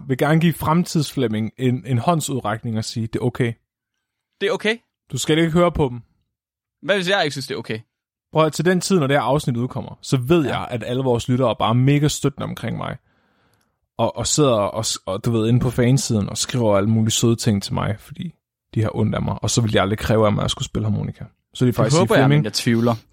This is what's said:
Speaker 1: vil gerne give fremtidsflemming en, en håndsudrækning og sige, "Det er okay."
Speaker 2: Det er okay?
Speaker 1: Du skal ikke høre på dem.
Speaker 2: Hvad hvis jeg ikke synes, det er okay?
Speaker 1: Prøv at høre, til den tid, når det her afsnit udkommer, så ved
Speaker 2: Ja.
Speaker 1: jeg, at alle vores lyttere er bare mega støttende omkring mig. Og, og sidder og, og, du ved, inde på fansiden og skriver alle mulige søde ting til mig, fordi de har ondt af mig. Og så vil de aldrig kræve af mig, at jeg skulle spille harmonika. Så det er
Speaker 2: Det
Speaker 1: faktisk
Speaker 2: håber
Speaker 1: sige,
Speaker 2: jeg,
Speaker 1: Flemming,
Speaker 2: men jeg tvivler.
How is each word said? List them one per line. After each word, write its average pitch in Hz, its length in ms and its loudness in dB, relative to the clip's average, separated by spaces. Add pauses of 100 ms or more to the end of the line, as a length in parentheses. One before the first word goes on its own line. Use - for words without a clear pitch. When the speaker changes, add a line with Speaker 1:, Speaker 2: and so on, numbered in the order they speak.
Speaker 1:
vil 127 100 -2
gerne 156 220 4
give 165 120 2
fremtidsflemming 135 1040 -2
en, 127 280 -2
en 127 120 0
håndsudrækning 117 800 -2
og 110 60 -4
sige, 113 220 -6
"Det - 140 -4
er - 40 -2
okay." 123 280 -2 (880)
Speaker 2:
Det - 80 0
er - 40 0
okay? 214 240 -2 (360)
Speaker 1:
Du 135 60 -4
skal 156 200 0
ikke 165 140 2
høre 175 200 4
på 147 160 0
dem. 120 120 -10 (840)
Speaker 2:
Hvad 202 140 0
hvis 180 120 -2
jeg 190 160 2
ikke 143 100 -2
synes, 135 120 -8
det - 80 -8
er 87 40 -6
okay? 113 220 -8 (520)
Speaker 1:
Prøv 156 100 2
at - 20 4
høre, 156 60 2
til 156 140 -2
den 180 160 2
tid, 190 180 2
når 139 80 2
det 139 100 2
her 131 60 0
afsnit 131 340 0
udkommer, 117 460 -8
så - 140 0
ved 139 280 2
Speaker 2:
Ja. 104 140 -2
Speaker 1:
jeg, 95 120 -6
at 117 160 -6
alle 123 160 -2
vores 120 260 0
lyttere 123 220 2
er 104 40 0
bare 110 200 2
mega 143 340 4
støttende - 360 -4
omkring 110 320 -8
mig. 87 200 -8 (1040)
Og, 117 180 -2
og 117 100 -4
sidder 143 280 2
og, 104 300 -2 (220)
og, 95 180 -6
du 120 60 0
ved, 113 180 0
inde 120 120 4
på 127 100 0
fansiden 123 580 0
og - 100 -8
skriver 110 380 0
alle 101 140 2
mulige 110 220 2
søde 117 240 2
ting 101 260 0
til - 120 -8
mig, 98 260 -4
fordi 175 340 -14 (400)
de 110 80 0
har - 140 -2
ondt 110 180 0
af - 80 -2
mig. - 200 -4
Og 113 80 -2
så 123 100 0
vil 107 120 0
de 104 80 4
aldrig 98 180 0
kræve 110 280 2
af 104 60 4
mig, 104 80 -2
at 98 40 -2
jeg 104 60 -2
skulle - 160 -8
spille 110 240 -4
harmonika. 104 340 -6 (300)
Så 127 100 0
det 123 40 4
er 117 40 2
Speaker 2:
Det - 40 -12
Speaker 1:
faktisk 120 220 4
Speaker 2:
håber 214 160 4
Speaker 1:
sige, 170 40 6
Speaker 2:
jeg, 117 60 6
Speaker 1:
Flemming, 143 140 4
Speaker 2:
men 143 60 2
jeg 104 80 -6
tvivler. 117 420 2 (180)